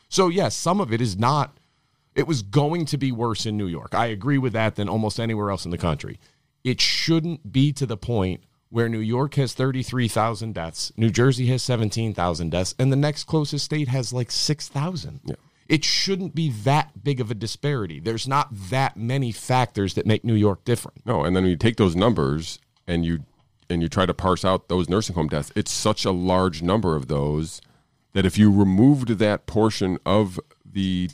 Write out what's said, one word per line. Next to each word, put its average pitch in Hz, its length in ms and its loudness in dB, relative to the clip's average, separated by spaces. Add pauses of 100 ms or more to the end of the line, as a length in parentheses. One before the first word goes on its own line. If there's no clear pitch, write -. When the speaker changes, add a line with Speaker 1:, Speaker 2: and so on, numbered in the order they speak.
Speaker 1:
So, 190 200 2
yes, 170 300 0
some 196 240 0
of 117 100 -4
it 113 80 2
is 107 180 -2
not, 131 400 0 (580)
it 147 120 0
was 143 140 0
going 147 460 0
to 147 100 -4
be 135 160 -2
worse 113 320 -2
in 110 100 -4
New 104 120 -2
York. 82 280 -6
I 113 120 2
agree 113 300 0
with 127 140 0
that 110 240 0
than 101 140 -2
almost 107 320 -2
anywhere 107 280 -2
else 98 140 -4
in 87 80 -8
the 87 60 -4
country. 80 420 -4 (460)
It 127 160 0
shouldn't 160 720 0
be 139 180 4
to 139 140 -4
the 110 100 -4
point 101 480 -2 (240)
where 117 220 0
New 113 100 -2
York 123 360 -2
has 135 180 0
thirty-three 127 560 -2
thousand 113 440 -2
deaths, - 440 -8
New 113 140 4
Jersey 127 360 4
has 127 160 0
seventeen 113 500 -2
thousand 87 360 -2
deaths, 90 280 -2
and 135 140 2
the 131 60 2
next 147 260 0
closest 147 400 -2
state 151 240 -2
has, 123 240 -2
like, 123 200 -4
six 147 360 -2
thousand. 147 560 -6
Speaker 2:
Yeah. - 120 -6 (340)
Speaker 1:
It 156 160 2
shouldn't 190 500 -2
be 160 140 0
that 131 520 0
big 131 200 -2
of 113 100 -4
a 117 40 -6
disparity. 104 640 -6
There's 113 260 -4
not 139 220 0 (200)
that 131 280 0
many 123 340 -2
factors 113 600 0
that - 120 -2
make 107 200 2
New 117 100 2
York 104 300 2
different. - 400 -4
Speaker 2:
No, 92 180 0
and 90 140 2
then 92 60 4
when 92 80 4
you 85 60 0
take 113 200 2
those 92 180 4
numbers 85 640 0 (260)
and 85 200 0
you, 82 180 -2 (460)
and 85 120 0
you 82 60 0
try 92 180 2
to 87 80 2
parse 92 300 0
out 92 240 0
those 90 220 0
nursing 92 260 0
home 80 140 0
deaths, 76 260 -4
it's 104 160 -4
such - 320 -2
a 98 80 0
large 92 500 0
number 90 360 0
of 65 100 -6
those 76 540 -4 (520)
that 95 120 2
if 92 120 0
you 107 140 8
removed 104 560 6 (120)
that 104 260 0
portion 104 600 0
of 95 320 2 (280)
the 92 480 0